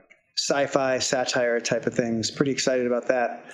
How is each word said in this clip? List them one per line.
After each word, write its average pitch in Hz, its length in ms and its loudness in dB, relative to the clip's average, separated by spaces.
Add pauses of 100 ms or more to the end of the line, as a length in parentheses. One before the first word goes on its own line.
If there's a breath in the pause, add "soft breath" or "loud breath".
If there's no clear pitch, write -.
(380)
sci-fi, 135 600 2
satire 123 640 0
type 117 260 -2
of 113 60 -2
things. 113 380 0
Pretty 139 200 0
excited 127 340 0
about 120 220 -2
that. 120 460 0